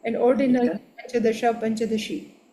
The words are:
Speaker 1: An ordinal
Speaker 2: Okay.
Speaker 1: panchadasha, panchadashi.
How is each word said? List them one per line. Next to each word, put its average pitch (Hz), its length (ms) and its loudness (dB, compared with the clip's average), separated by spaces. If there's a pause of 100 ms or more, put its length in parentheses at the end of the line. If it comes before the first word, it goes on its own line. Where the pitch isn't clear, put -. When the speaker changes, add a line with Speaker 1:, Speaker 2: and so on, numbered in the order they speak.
Speaker 1:
An 226 80 -2
ordinal 247 560 2
Speaker 2:
Okay. 202 100 -6 (180)
Speaker 1:
panchadasha, 226 640 0
panchadashi. 220 680 -4 (220)